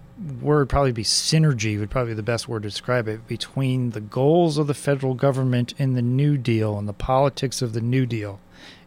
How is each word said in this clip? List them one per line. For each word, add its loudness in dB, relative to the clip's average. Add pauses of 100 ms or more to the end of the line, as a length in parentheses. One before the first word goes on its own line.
(400)
word 2
probably 2
be -4
synergy 2
would -4
probably -2
be -6
the -6
best -2
word -4
to -6
describe -2
it, -8
between -2
the -8
goals 2
of 0
the -2
federal -2
government 2
in 0
the 0
New 2
Deal 0
and -6
the -8
politics 0
of -4
the -2
New 2
Deal -6 (460)